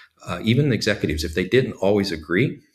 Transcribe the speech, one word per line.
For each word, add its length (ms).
uh, 160
even 280
the 40
executives. 500
If 100
they 100
didn't 300
always 380
agree 480